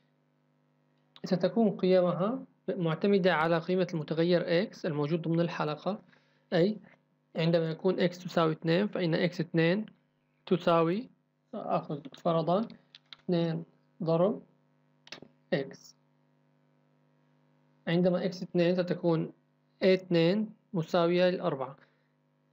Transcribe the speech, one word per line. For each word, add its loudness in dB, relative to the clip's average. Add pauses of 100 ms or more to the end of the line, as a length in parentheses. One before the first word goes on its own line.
(1300)
ستكون 0
قيمها 2 (260)
معتمدة 0
على 2
قيمة -2
المتغير 0
X -12
الموجود -2
ضمن -2
الحلقة، -4 (520)
أي 2 (580)
عندما 0
يكون 0
X -2
تساوي -2
اثنين، 0
فإن -2
إكس -2
اثنين 0 (600)
تساوي، 2 (420)
سأخذ -4 (120)
فرضاً 0 (560)
اثنين -2 (400)
ضرب 0 (1120)
X. -6 (2000)
عندما 2
إكس -8
اثنين 2
ستكون -2 (500)
إيه 6
اثنين 2 (200)
مساوية 2
لأربعة، -4 (760)